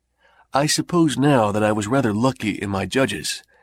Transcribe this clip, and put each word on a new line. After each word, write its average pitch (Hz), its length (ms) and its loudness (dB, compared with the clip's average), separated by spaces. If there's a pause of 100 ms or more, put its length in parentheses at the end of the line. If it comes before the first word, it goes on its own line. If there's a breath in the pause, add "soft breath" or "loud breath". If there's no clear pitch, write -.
(520 soft breath)
I 139 140 0
suppose 156 520 0
now 127 340 4
that 104 120 0
I 107 80 2
was 104 160 -2
rather 123 240 0
lucky 113 400 0
in 104 180 -6
my 98 160 -2
judges, - 580 -2 (200)